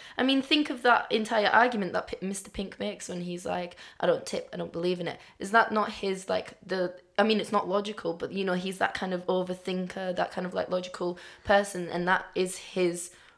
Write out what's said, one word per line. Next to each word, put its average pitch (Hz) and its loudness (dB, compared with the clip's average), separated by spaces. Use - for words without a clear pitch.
I - 2
mean, 269 4
think 302 2
of 262 -6
that - 6
entire 214 2
argument 220 4
that - -4
P-, - -6
Mister 196 -6
Pink - -8
makes 202 -6
when 175 -6
he's 175 -6
like, 175 -4
"I - 2
don't 175 2
tip, - -6
I 175 -6
don't 170 -6
believe 175 0
in 170 -4
it." - -6
Is 196 -8
that 226 6
not 214 0
his, 190 -4
like, 185 -2
the, 180 -2
I 202 6
mean, 214 4
it's - -4
not 208 2
logical, 208 0
but, - -6
you 190 -2
know, 185 2
he's 180 -2
that 190 2
kind 185 -4
of 175 -4
overthinker, 185 -2
that 180 0
kind 185 -4
of, 180 -8
like, 190 -2
logical 180 -2
person, 202 2
and 175 -2
that 185 2
is 185 0
his 175 -2